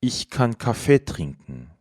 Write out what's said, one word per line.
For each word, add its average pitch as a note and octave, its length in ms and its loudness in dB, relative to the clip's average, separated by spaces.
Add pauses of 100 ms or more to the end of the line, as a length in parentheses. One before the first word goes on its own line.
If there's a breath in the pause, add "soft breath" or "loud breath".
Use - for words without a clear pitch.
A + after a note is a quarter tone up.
Ich - 260 -2
kann A#2+ 300 0
Kaffee - 460 2
trinken. C2+ 640 -10 (100)